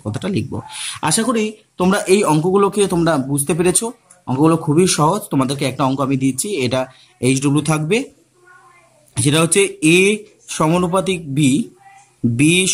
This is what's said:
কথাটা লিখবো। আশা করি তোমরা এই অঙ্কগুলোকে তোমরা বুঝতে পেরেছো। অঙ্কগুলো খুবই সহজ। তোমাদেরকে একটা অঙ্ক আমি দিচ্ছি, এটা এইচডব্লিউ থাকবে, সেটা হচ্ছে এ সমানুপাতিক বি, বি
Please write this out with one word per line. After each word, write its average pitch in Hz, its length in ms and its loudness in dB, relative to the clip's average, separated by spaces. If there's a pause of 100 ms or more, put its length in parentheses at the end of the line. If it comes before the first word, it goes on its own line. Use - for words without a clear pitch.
কথাটা 107 300 -6
লিখবো। 101 220 -6 (500)
আশা 220 200 0
করি 233 160 0 (360)
তোমরা 185 180 2 (160)
এই 208 60 4 (120)
অঙ্কগুলোকে 196 500 0 (120)
তোমরা 165 180 2 (180)
বুঝতে 139 280 -2
পেরেছো। 175 280 0 (420)
অঙ্কগুলো 151 360 2
খুবই 160 220 2 (120)
সহজ। 180 220 2 (120)
তোমাদেরকে 139 380 -2
একটা 131 180 -6
অঙ্ক 135 180 -2
আমি 139 180 0
দিচ্ছি, 135 240 -2 (180)
এটা 127 140 -2 (460)
এইচডব্লিউ 139 440 2
থাকবে, 156 260 0 (1200)
সেটা 139 280 0
হচ্ছে 196 180 2 (340)
এ - 20 6 (580)
সমানুপাতিক 180 640 0 (160)
বি, 143 140 4 (880)
বি 151 140 4 (220)